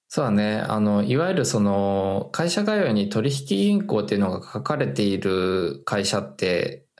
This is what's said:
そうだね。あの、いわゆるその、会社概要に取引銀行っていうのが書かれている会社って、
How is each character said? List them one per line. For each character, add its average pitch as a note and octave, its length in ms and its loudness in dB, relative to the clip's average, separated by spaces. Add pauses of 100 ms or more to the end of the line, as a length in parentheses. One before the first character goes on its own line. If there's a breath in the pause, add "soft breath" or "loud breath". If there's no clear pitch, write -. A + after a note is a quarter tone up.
そ - 140 -2
う C3+ 40 0
だ A2+ 60 0
ね。 G#2+ 280 2
あ G#2+ 200 -2
の、 G#2 240 2
い B2+ 140 0
わ F3 120 0
ゆ F#3 60 -2
る C#3 100 0
そ A2 140 0
の、 G2 720 0
会 E3+ 180 -2
社 G#3 140 0
概 G#3+ 160 0
要 D3+ 120 2
に G2+ 180 0
取 A#2+ 220 0
引 - 140 -4
銀 G2+ 420 2
行 G#2+ 120 0
っ G#2 60 -2
て G#2 100 0
い - 20 2
う G2+ 40 2
の F#2 180 0
が - 140 -14
書 A2 80 -6
か D3 160 -2
れ B2+ 100 0
て - 160 -2
い G2 160 2
る F#2 640 0
会 G2+ 200 -2
社 G#2 140 0
っ - 160 -8
て、 - 500 -2 (140)